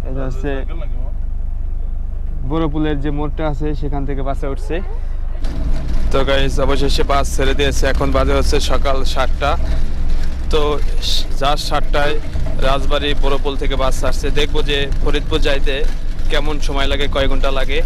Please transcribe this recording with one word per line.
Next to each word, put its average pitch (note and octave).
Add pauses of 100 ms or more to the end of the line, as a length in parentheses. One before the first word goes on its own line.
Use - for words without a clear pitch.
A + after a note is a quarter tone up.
এই -
যে C#3
হচ্ছে C#3 (2000)
বড়পুলের D#3
যে D3+
মোড়টা D3+
আছে D3+ (140)
সেখান C#3+
থেকে C#3
বাসে C3+
উঠছে। C#3+ (1400)
তো C#3 (100)
গাইস, C#3 (100)
অবশেষে C#3
বাস C#3 (100)
ছেড়ে C3+
দিয়েছে, C#3 (100)
এখন C#3 (100)
বাজে C3+
হচ্ছে C#3+ (140)
সকাল C3 (160)
সাতটা। C#3 (1000)
তো D3+ (800)
just D3
সাতটায় D3 (540)
রাজবাড়ী C#3+ (140)
বড়পুল C#3
থেকে C3+
বাস C3 (120)
আসছে। C#3+ (120)
দেখবো D3 (100)
যে C#3+ (240)
ফরিদপুর D3
যাইতে C#3 (560)
কেমন D3 (120)
সময় C#3
লাগে, C#3 (100)
কয় C#3
ঘন্টা C#3 (100)
লাগে। C3